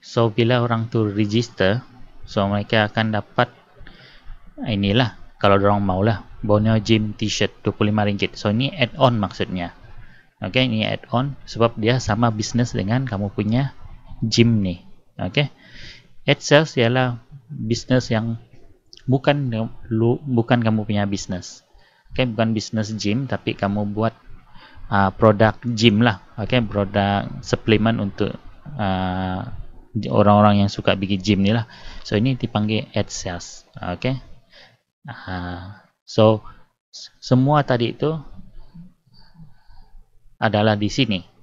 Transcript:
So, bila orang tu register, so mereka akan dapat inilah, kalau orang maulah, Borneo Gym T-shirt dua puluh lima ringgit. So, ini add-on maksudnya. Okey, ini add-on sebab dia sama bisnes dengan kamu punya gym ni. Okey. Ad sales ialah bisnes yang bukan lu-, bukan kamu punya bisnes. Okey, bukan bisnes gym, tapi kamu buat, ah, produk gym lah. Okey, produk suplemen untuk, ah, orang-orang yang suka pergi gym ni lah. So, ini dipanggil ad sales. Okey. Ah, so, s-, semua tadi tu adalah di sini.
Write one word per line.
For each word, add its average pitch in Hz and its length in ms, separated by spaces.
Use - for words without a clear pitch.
So, 117 320
bila 120 280
orang 117 280
tu 113 160
register, 104 800
so 101 240
mereka 104 400
akan 110 240
dapat 110 400
inilah, 104 520
kalau 98 240
orang 101 240
maulah, 98 400
Borneo 107 400
Gym 107 320
T-shirt - 480
dua 101 160
puluh 104 160
lima 104 160
ringgit. 98 280
So, - 120
ini 123 240
add-on 123 480
maksudnya. 92 560
Okey, 107 240
ini 110 160
add-on 117 640
sebab 113 320
dia 120 240
sama 110 320
bisnes 117 400
dengan 113 320
kamu 101 280
punya 117 440
gym 113 400
ni. 90 160
Okey. 101 320
Ad - 160
sales 151 360
ialah 123 440
bisnes 123 600
yang 113 320
bukan 135 440
lu-, 117 320
bukan 120 400
kamu 110 240
punya 104 240
bisnes. - 560
Okey, 131 160
bukan 113 240
bisnes 107 400
gym, 110 360
tapi - 240
kamu 101 400
buat, 110 240
ah, 98 240
produk 107 480
gym 113 400
lah. 117 240
Okey, 117 240
produk 101 640
suplemen 110 560
untuk, 101 320
ah, 92 760
orang-orang 104 560
yang 98 80
suka 98 240
pergi 95 240
gym 98 240
ni 101 80
lah. 117 160
So, - 160
ini 127 160
dipanggil 107 580
ad 104 220
sales. - 640
Okey. 90 400
Ah, 92 800
so, 110 400
s-, - 320
semua 135 400
tadi 120 320
tu 139 160
adalah 107 320
di 104 160
sini. 107 320